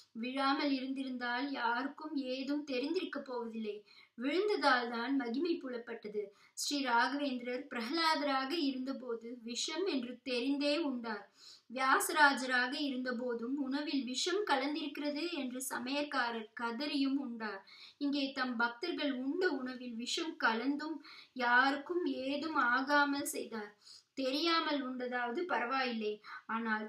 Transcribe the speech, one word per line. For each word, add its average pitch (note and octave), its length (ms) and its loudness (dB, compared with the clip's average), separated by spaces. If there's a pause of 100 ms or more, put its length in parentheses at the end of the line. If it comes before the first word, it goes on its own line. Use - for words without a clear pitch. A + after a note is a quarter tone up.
(160)
விழாமல் C4+ 560 0
இருந்திருந்தால் C4 800 -2
யாருக்கும் C4+ 640 -2 (100)
ஏதும் C4+ 380 -2
தெரிந்திருக்க C#4+ 560 -2
போவதில்லை. A3+ 580 -6 (400)
விழுந்ததால் C#4+ 720 2
தான் A#3+ 260 -2
மகிமை C4+ 400 0
புலப்பட்டது. A3+ 680 -6 (360)
ஸ்ரீ - 260 -2
ராகவேந்திரர் B3+ 840 2
பிரகலாதராக C#4 920 0
இருந்தபோது B3 720 -2 (140)
விஷம் D#4 440 -2
என்று B3 260 -2 (120)
தெரிந்தே C#4 560 2
உண்டார். A#3 440 -4 (460)
வியாசராஜராக C4 1080 4
இருந்தபோதும் B3+ 760 -2
உணவில் C#4+ 460 0
விஷம் F4 420 0
கலந்திருக்கிறது D4 800 -2 (100)
என்று B3+ 280 -4
சமையற்காரர் B3 920 -2
கதறியும் C4+ 680 0
உண்டார். A3 420 -6 (360)
இங்கே C#4+ 340 0
தம் C4 260 -2
பக்தர்கள் C#4 600 0
உண்ட C#4+ 340 -2
உணவில் B3+ 440 -6
விஷம் E4 420 -4
கலந்தும் C#4 600 0 (360)
யாருக்கும் C4+ 720 4 (180)
ஏதும் D4 420 -2
ஆகாமல் C#4 680 4
செய்தார். A3 380 -6 (420)
தெரியாமல் D4+ 680 2
உண்டதாவது B3 640 -2
பரவாயில்லை, A#3+ 680 0 (320)
ஆனால் A3 440 -2